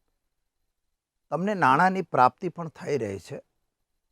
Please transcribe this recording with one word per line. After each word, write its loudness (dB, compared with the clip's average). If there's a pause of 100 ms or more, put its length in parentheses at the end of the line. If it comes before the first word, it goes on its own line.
(1300)
તમને -4
નાણાંની 2
પ્રાપ્તિ 2
પણ -12
થઈ -8
રહી -8
છે. -16 (680)